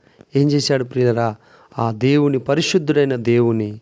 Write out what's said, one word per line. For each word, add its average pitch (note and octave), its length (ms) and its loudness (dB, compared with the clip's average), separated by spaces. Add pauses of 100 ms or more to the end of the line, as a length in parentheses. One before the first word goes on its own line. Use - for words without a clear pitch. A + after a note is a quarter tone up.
(360)
ఏం C#3+ 160 2
చేశాడు C#3 320 0
ప్రియులరా? A#2+ 520 0 (420)
ఆ A#2 120 -2
దేవుని, C#3 480 0
పరిశుద్ధుడైన C#3+ 800 0
దేవుని, A2+ 640 0